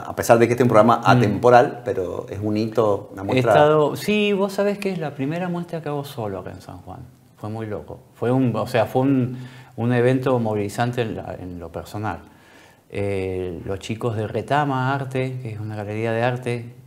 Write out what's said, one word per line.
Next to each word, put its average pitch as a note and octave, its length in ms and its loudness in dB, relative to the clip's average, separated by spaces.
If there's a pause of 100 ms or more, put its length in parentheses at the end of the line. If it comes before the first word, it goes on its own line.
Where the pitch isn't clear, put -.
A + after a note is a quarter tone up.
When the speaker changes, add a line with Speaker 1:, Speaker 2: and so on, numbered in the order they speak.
Speaker 1:
a - 120 -10
pesar A#2 240 6
de A#2 80 8
que A#2 60 0
este A#2+ 100 2
es B2 40 6
un - 20 4
programa A2 300 6
Speaker 2:
Mm. - 80 -8
Speaker 1:
atemporal, A#2+ 800 6
pero F#2 420 -6
es F#2+ 120 -10
un G#2 180 0
hito, G#2+ 560 0
una F#2+ 80 -12
Speaker 2:
He - 20 -8
Speaker 1:
muestra. A#2 280 2
Speaker 2:
estado, D3+ 440 6
sí, G#3 380 0
vos G3 180 -2
sabés G3+ 260 -2
que G3 140 -4
es F3 60 -6
la D3 160 -6
primera E3 340 -4
muestra E3+ 320 -6
que D#3 80 -10
hago C#3+ 160 -4
solo G2+ 360 -8
acá F#2 100 -12
en F#2+ 100 -14
San F#2 220 -16
Juan. F#2 160 -16 (400)
Fue G#2+ 100 -10
muy A2 180 -8
loco. G2 340 -10 (140)
Fue A#2+ 160 -2
un, B2+ 240 2
o G#2 120 -2
sea, A2 200 2
fue C3 160 0
un, C3 360 0 (380)
un A#2 180 0
evento B2+ 440 2
movilizante A2+ 640 -2
en G#2 140 -4
la, F2 240 -10
en F2+ 180 -12
lo E2+ 140 -12
personal. F2+ 460 -8 (720)
Eh, F#2+ 760 -4
los G2 140 -6
chicos A2+ 380 -6
de A2 120 -2
Retama C3 640 0
Arte, C3 480 -4
que A2+ 100 -10
es G#2 80 -10
una G#2+ 160 -8
galería G#2+ 360 -4
de A2+ 100 0
arte, A#2+ 520 -4 (120)